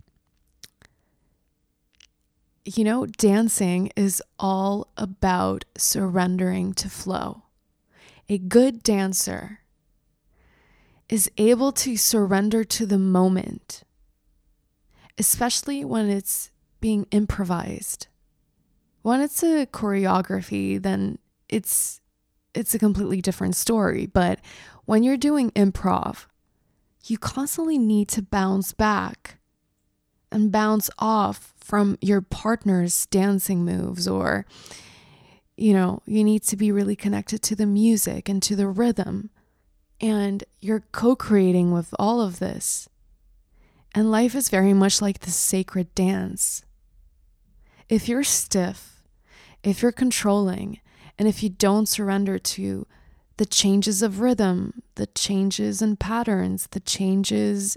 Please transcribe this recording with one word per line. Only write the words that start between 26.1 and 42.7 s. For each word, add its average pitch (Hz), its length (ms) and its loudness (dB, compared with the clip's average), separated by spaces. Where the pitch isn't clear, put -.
you 220 140 -6
constantly 302 600 -4
need 214 300 2
to 208 140 -4
bounce 190 500 -2
back - 640 -4
and 214 220 2
bounce 214 460 2
off 214 600 -2
from 202 420 0
your 196 200 2
partner's 190 880 0
dancing 190 580 0
moves, 180 420 -4
or, 190 400 0
you 214 160 4
know, 185 340 2
you 214 160 2
need 214 220 4
to - 120 -2
be 208 140 2
really 202 260 0
connected 202 460 -4
to 214 140 -4
the 214 100 0
music 208 640 2
and 196 140 -2
to 208 120 -2
the 196 140 0
rhythm. 208 640 -2
And 202 440 -2
you're 214 320 -2
co-creating 185 800 4
with 170 260 -2
all 226 240 0
of 180 160 -4
this. - 500 -6